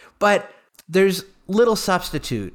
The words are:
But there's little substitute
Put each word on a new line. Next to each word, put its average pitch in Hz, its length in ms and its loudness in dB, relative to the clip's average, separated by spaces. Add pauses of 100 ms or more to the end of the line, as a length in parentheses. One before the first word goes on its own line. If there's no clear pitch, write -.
(180)
But 208 320 0 (380)
there's 185 360 2 (220)
little 220 300 2
substitute 147 800 -4